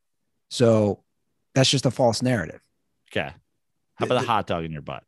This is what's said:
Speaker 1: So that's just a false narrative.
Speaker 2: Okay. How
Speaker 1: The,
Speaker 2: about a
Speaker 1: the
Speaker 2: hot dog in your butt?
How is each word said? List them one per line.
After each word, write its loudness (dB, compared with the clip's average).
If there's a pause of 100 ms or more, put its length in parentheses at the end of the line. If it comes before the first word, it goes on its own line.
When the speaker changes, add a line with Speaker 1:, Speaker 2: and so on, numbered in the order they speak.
(500)
Speaker 1:
So 2 (500)
that's 4
just 0
a 0
false 0
narrative. -4 (500)
Speaker 2:
Okay. -6 (600)
How -6
Speaker 1:
The, -
Speaker 2:
about 4
a 0
Speaker 1:
the -4
Speaker 2:
hot 0
dog -4
in -8
your -10
butt? -12